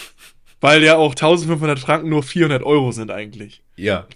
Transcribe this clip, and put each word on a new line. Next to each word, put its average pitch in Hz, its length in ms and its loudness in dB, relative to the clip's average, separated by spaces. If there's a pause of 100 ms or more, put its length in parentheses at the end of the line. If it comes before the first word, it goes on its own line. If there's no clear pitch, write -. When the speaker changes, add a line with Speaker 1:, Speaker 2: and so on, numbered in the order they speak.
(600)
Speaker 1:
Weil 151 220 4
ja 156 140 6
auch 151 180 2
tausendfünfhundert 156 640 0
Franken 156 320 -4
nur 151 120 0
vierhundert 147 400 -2
Euro 135 300 0
sind 107 180 -10
eigentlich. 101 520 -14 (140)
Speaker 2:
Ja, 95 400 -4